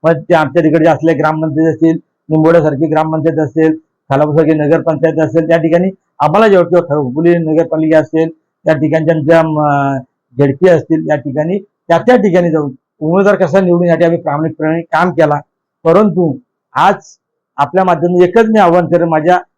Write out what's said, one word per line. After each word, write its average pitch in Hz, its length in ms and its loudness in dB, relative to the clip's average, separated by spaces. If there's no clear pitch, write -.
मग 160 100 0
ते 165 220 -2
आमच्या 156 280 0
तिकडचे 156 280 2
असले 160 220 0
ग्रामपंचायत 156 640 -2
असतील, 160 240 0
निंबोड्यासारखी 156 580 2
ग्रामपंचायत 156 520 -2
असेल, 160 380 0
खालापूरसारखी 151 440 0
नगरपंचायत 156 640 -2
असेल, 160 300 -2
त्या 165 80 2
ठिकाणी 170 340 0
आम्हाला 180 300 2
जेव्हा 180 200 2
किंवा 175 140 2
खरं 147 160 -4
हुबली 156 400 0
नगरपालिका 160 600 0
असेल, 160 320 -2
त्या 160 100 0
ठिकाणच्या 156 420 0
आमच्या, 160 240 2
अं, 147 580 -2
झेडपी 135 300 2
असतील, 160 400 0
या 151 80 0
ठिकाणी 151 420 -4
त्या - 400 -4
त्या 240 180 2
ठिकाणी 180 340 0
जाऊन 147 220 -2
उमेदवार 190 340 0
कसा 185 260 0
निवडून 175 260 0
यासाठी 170 180 2
आम्ही 170 140 0
प्रामाणिकपणे 156 640 -4
काम 170 280 -2
केला. 147 300 0
परंतु 170 520 0
आज 185 220 0
आपल्या 156 280 0
माध्यमातून 180 440 2
एकच 220 200 2
मी 220 100 2
आव्हान 175 280 2
करेन 170 220 0
माझ्या 160 280 0